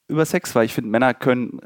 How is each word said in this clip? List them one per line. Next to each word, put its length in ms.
über 160
Sex, 300
weil 80
ich 100
finde, 160
Männer 240
können 520